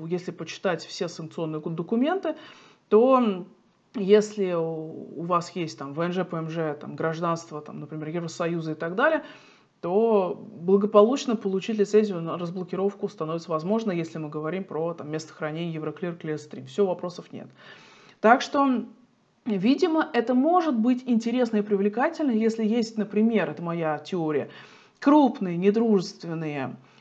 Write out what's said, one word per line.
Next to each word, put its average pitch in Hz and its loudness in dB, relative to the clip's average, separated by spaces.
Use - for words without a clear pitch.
э, 160 -10
если 175 -4
почитать 170 -6
все - -8
санкционные 160 -8
ку-, 170 -6
документы, 269 -2
то, 254 8
м, 202 0
если 202 4
у, 160 -6
у 151 -8
вас 170 0
есть 165 -6
там 139 -10
В 151 -6
Н 175 -2
Ж, 180 -2
П 170 -8
М 160 -6
Ж, 160 -4
там, 143 -12
гражданство, 165 -4
там, 151 -14
например, 156 -10
Евросоюза 170 -4
и - -4
так 165 -6
далее, 294 2
то 196 2
благополучно 208 4
получить 196 -4
лицензию 202 2
на 165 -6
разблокировку 185 -4
становится 165 -6
возможно, 196 0
если 165 -4
мы 156 -8
говорим 156 -6
про, 165 -4
там, 147 -12
местохранение 156 -6
Евроклир, 156 -6
Клирстрим. 151 -8
Все, 202 0
вопросов 175 -6
нет. - -14
Так 240 6
что, 269 0
видимо, 285 2
это 240 2
может 320 4
быть 247 2
интересно 233 2
и 208 2
привлекательно, 214 0
если 220 0
есть, 226 0
например, 208 2
это 156 -10
моя 165 -2
теория, 156 -2
крупные 247 4
недружественные 170 0